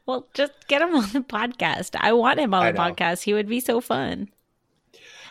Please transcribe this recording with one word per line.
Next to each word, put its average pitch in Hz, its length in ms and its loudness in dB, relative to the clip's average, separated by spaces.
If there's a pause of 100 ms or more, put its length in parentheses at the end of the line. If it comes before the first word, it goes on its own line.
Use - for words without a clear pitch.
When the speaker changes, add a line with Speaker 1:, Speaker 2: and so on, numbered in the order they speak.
Speaker 1:
Well, 254 260 -6
just 277 200 -2 (160)
get 285 120 2
him 339 140 2
on 214 180 2
the 262 100 0
podcast. 220 760 -4
I 214 140 4
want 240 260 4
him 233 160 2
on 185 120 4
Speaker 2:
I - 60 4
Speaker 1:
the - 60 -2
Speaker 2:
know. 170 60 0 (100)
Speaker 1:
podcast. 175 280 -2
He 208 120 0
would 208 140 -2
be 233 100 -4
so 247 220 0
fun. - 480 -4 (1000)